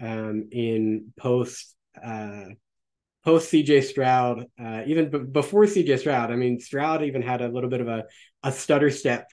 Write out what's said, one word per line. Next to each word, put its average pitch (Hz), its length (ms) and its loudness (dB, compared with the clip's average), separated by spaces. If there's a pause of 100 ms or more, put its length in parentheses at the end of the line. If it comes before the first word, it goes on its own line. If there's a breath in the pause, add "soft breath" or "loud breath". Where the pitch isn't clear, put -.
um, 110 500 -6
in 110 640 -2
post, - 600 -2 (260)
uh, 107 420 -12 (800)
post 160 260 4
C 156 120 4
J 143 200 6
Stroud, 127 640 0 (140)
uh, 113 260 -8
even 156 240 0
b-, 147 80 -4
before 147 480 2
C 202 180 2
J 139 120 2
Stroud. 123 360 0
I 120 40 -2
mean, 123 220 0
Stroud 151 440 -2
even 135 200 -4
had 123 180 -2
a 120 80 -4
little 123 220 -4
bit 123 100 -2
of 117 80 -4
a, 113 160 -6 (380 loud breath)
a 117 80 -2
stutter 143 400 4
step 123 420 -2